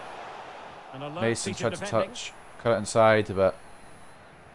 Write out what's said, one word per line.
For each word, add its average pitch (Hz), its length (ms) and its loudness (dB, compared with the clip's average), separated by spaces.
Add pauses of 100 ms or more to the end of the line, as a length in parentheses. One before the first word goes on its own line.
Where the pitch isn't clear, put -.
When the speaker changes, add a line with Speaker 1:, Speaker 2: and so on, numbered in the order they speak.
(920)
Speaker 1:
An 135 80 -12
alert 147 200 -8
Speaker 2:
Mason 117 320 0
Speaker 1:
piece - 40 -10
of - 40 -8
Speaker 2:
tried 180 140 0
to 165 40 -8
Speaker 1:
defending. 170 300 -2
Speaker 2:
touch, - 240 -12 (300)
cut 117 100 4
it 98 40 2
inside, 107 580 4
but 95 200 4 (1000)